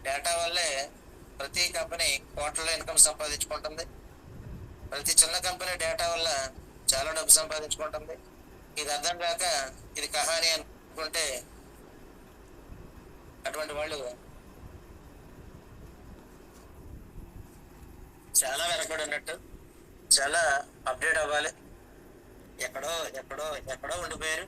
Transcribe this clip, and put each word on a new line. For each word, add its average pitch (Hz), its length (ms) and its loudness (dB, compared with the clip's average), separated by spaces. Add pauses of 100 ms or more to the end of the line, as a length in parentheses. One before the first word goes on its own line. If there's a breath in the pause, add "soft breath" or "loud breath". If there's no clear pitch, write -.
డేటా 143 320 2
వల్లే 170 320 2 (680)
ప్రతి 170 300 2
కంపెనీ 165 400 0 (280)
కోట్లలో 151 360 0
ఇన్కమ్ 156 260 2
సంపాదించుకుంటుంది. 151 880 4 (1040)
ప్రతి 143 220 0
చిన్న 170 260 8
కంపెనీ 180 380 0
డేటా 165 320 2
వల్ల 165 200 2 (680)
చాలా 139 180 2
డబ్బు 160 280 8
సంపాదించుకుంటుంది. 156 760 -4 (640)
ఇది 147 120 -2
అర్థం 170 260 0
కాక 170 260 2 (540)
ఇది 143 100 -2
కహాని 165 420 4
అనుకుంటే 156 760 -2 (2250)
అటువంటి 147 320 -4
వాళ్ళు 151 200 -2 (4000)
చాలా 139 260 2
వెనకబడి 160 360 0
ఉన్నట్టు, 151 320 -2 (800)
చాలా 151 280 6 (460)
అప్‌డేట్ 156 300 4
అవ్వాలి. 151 320 4 (1120)
ఎక్కడో, 135 280 -4 (280)
ఎక్కడో, 139 260 -6 (260)
ఎక్కడో 143 220 -4 (100)
ఉండిపోయారు. 160 440 -2